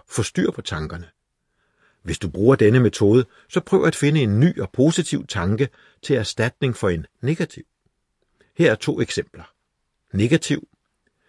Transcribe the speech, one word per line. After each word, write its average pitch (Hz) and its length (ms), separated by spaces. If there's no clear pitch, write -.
få - 160
styr - 280
på - 100
tankerne. 85 480
Hvis 78 160
du 92 100
bruger 113 260
denne 117 240
metode, 113 460
så 180 100
prøv - 260
at 165 100
finde 147 260
en 104 180
ny 156 200
og 107 120
positiv - 560
tanke 170 420
til 143 140
erstatning 117 600
for 101 140
en 82 160
negativ. 156 420
Her 160 140
er 110 40
to - 260
eksempler. - 520
Negativ. 123 540